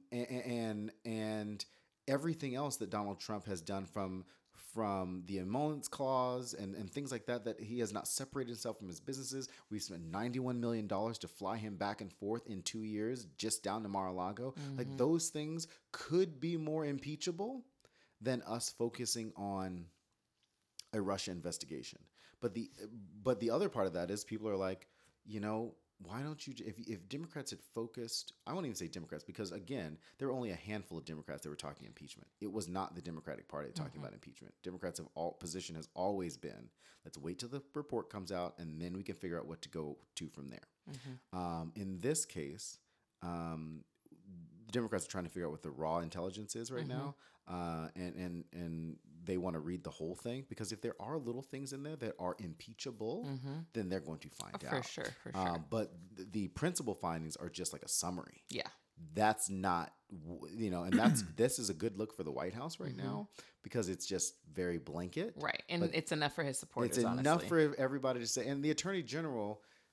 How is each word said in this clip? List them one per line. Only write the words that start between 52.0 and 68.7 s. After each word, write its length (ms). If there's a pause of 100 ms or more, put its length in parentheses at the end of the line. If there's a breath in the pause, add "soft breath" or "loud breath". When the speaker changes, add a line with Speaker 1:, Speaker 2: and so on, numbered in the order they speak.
Speaker 1:
are 200
impeachable, 880
Speaker 2:
Mm-hmm. 260 (200)
Speaker 1:
then 160
they're 100
going 200
to 100
find 260
Speaker 2:
Oh, 140
for 80
Speaker 1:
out. 80
Speaker 2:
sure, 200 (180)
for 140
Speaker 1:
Um, 100
Speaker 2:
sure. 220
Speaker 1:
but 240 (240)
th-, 140
the 180
principal 460
findings 420
are 120
just 240
like 100
a 40
summary. 640
Speaker 2:
Yeah. 180 (480)
Speaker 1:
That's 340
not, 420 (200)
w-, 440
you 140
know, 140
and 100
that's, 280
Speaker 2:
<clears throat> 140
Speaker 1:
this 240
is 100
a 40
good 240
look 180
for 80
the 80
White 220
House 260
right 160
Speaker 2:
Mm-hmm. 120
Speaker 1:
now 220 (340 loud breath)
because 260
it's 160
just 300 (160)
very 260
blanket. 600
Speaker 2:
Right. 320
And 120
Speaker 1:
but 140
Speaker 2:
it's 160
enough 240
for 80
his 160
supporters, 380
Speaker 1:
it's 80
enough 360
Speaker 2:
honestly. 80
Speaker 1:
for 280
everybody 420
to 80
say. 200
And 160
the 80